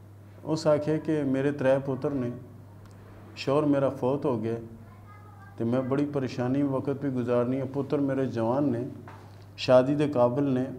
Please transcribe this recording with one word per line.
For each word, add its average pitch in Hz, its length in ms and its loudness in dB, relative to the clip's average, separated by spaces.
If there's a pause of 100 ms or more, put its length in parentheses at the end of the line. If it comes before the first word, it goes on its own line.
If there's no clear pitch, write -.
(460)
उस 151 220 -2
आखे 151 320 2
कि 156 260 0
मेरे 135 280 0
त्रै 135 280 4
पुत्र 139 300 -2
ने, 123 200 -2 (1080)
शौहर 147 300 2
मेरा 139 240 4
फौत 135 340 0
हो 127 140 0
गया 113 160 -2 (1000)
ते 117 80 -2
मैं 123 240 0
बड़ी 139 180 2
परेशानी 131 580 -2
वक्त 131 360 -2
भी 143 100 -2
गुजारनी 120 460 2
है। 135 120 -4
पुत्र 143 300 -2
मेरे 135 300 0
जवान 117 420 2
ने, 117 140 -2 (720)
शादी 131 380 6
दे 147 140 4
काबिल 127 360 4
ने, 127 180 2 (140)